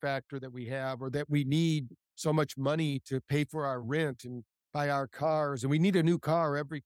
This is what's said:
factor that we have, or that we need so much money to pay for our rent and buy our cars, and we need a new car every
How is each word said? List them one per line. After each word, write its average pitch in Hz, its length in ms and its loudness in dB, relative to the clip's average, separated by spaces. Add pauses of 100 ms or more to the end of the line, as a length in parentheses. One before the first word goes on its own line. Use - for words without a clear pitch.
factor 139 380 -4
that 127 120 -10
we 123 140 -10
have, 131 340 -6
or 131 120 -6
that 143 180 -4
we 147 140 2
need 151 460 2 (260)
so 156 180 0
much 151 240 0
money 143 480 0
to 131 160 -4
pay 147 240 0
for 151 200 -4
our 131 160 -2
rent 135 420 -2
and 123 200 -10 (300)
buy 147 160 0
our 139 180 0
cars, 147 560 0
and 135 60 0
we 147 80 4
need 185 180 6
a 170 60 6
new 170 160 4
car 156 400 0
every 147 280 -6